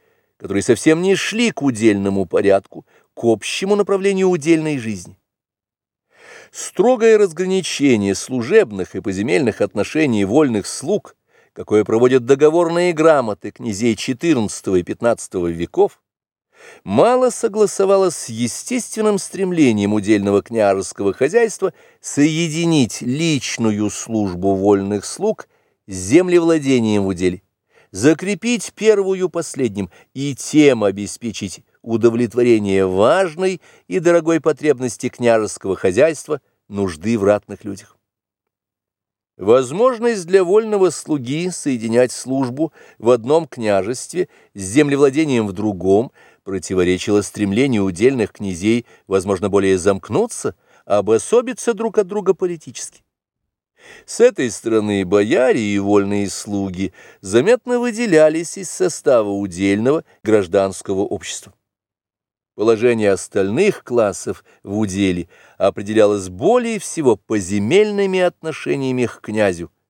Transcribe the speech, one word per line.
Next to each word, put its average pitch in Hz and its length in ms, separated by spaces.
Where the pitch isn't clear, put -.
которые 98 280
совсем 160 360
не 190 140
шли 220 380
к - 100
удельному 101 640
порядку, 98 580
к - 80
общему 117 540
направлению 196 520
удельной 156 480
жизни. 104 420
Строгое 226 640
разграничение 160 960
служебных 123 840
и 98 40
поземельных 107 600
отношений 107 640
вольных 117 400
слуг – - 500
какое 107 300
проводят 120 420
договорные 165 640
грамоты 143 600
князей 113 440
четырнадцатого 120 800
и 90 60
пятнадцатого 104 640
веков, 85 560
мало 233 460
согласовалось 196 840
с - 120
естественным 220 920
стремлением 147 760
удельного 101 480
княжеского 98 720
хозяйства 190 600
соединить 160 1000
личную 120 880
службу 98 640
вольных 98 500
слуг - 440
с 98 80
землевладением 135 1120
в 98 40
уделе, 90 340
закрепить 185 840
первую 190 540
последним 117 640
и 139 220
тем 139 480
обеспечить 101 800
удовлетворение 113 1040
важной 165 760
и - 100
дорогой 165 420
потребности 131 680
княжеского 110 680
хозяйства, 139 640
нужды 98 500
в 98 60
ратных 101 400
людях. - 340
Возможность 190 920
для 190 180
вольного 202 460
слуги 151 600
соединять 120 640
службу 135 600
в 110 120
одном 131 380
княжестве 110 800
с 101 60
землевладением 139 880
в 98 40
другом 98 600
противоречила 92 800
стремлению 104 640
удельных 101 480
князей, 101 540
возможно, 95 400
более 95 300
замкнуться, 104 760
обособиться 208 920
друг 214 240
от 202 80
друга 190 280
политически. - 680
С - 140
этой 220 320
стороны 104 520
бояре 123 560
и 104 200
вольные 101 500
слуги 98 640
заметно 208 600
выделялись 170 760
из 190 140
состава 131 600
удельного 101 760
гражданского 98 800
общества. - 520
Положение 110 560
остальных 104 720
классов 107 600
в 101 160
уделе 95 500
определялось 104 720
более 214 500
всего 135 380
поземельными 185 1040
отношениями 139 840
к - 140
князю, 98 520